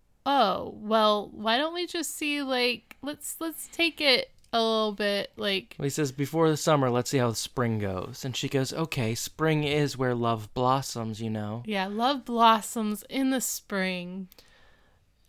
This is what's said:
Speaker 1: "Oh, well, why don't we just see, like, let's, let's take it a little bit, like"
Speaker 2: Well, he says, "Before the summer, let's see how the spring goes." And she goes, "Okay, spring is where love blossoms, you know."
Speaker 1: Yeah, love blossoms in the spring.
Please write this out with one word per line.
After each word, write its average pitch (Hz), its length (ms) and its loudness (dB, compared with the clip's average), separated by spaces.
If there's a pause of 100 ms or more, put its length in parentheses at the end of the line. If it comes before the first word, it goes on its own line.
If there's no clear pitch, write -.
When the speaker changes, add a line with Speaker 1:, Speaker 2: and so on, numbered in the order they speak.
(260)
Speaker 1:
"Oh, 226 500 2
well, 214 560 2
why 220 240 0
don't 311 160 0
we 349 140 -4
just - 300 -6
see, 294 260 -2
like, 247 580 -2
let's, - 380 -10
let's 320 320 -8
take 339 300 -2
it 269 320 2 (200)
a 233 80 2
little 220 300 2
bit, 202 460 -2
like" 196 420 -2
Speaker 2:
Well, 147 60 -4
he 139 60 0
says, 143 200 0
"Before 151 400 2
the 151 60 2
summer, 143 340 4
let's 123 200 2
see 143 80 2
how 123 120 4
the 110 60 -4
spring 117 420 -2
goes." 98 460 -4
And 127 120 -6
she 139 120 -4
goes, 135 240 0
"Okay, 123 420 -2
spring 151 480 0
is 147 340 0
where 127 160 2
love 117 420 0
blossoms, 123 680 0
you 113 80 -2
know." 110 360 -4
Speaker 1:
Yeah, 196 200 -2
love 233 380 -2
blossoms 226 840 2
in 269 220 0
the 262 100 0
spring. 185 840 -6 (1040)